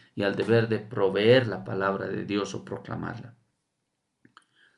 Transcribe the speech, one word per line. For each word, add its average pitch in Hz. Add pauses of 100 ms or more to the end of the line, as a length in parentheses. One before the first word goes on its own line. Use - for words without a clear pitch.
(160)
y 101
al 98
deber 110
de 107
proveer 104
la 95
palabra 98
de 98
Dios 98
o -
proclamarla. - (1400)